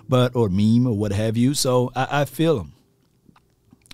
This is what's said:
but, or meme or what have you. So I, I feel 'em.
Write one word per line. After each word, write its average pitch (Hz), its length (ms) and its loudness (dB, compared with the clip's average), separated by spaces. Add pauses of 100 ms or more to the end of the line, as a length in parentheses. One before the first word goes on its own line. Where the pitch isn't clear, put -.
but, 123 280 0
or 117 140 2
meme 110 360 2
or 123 60 -2
what 104 200 -2
have 110 240 -2
you. 127 180 2
So 127 420 0
I, 135 260 -2
I - 40 0
feel 160 340 0
'em. 73 120 -14 (1200)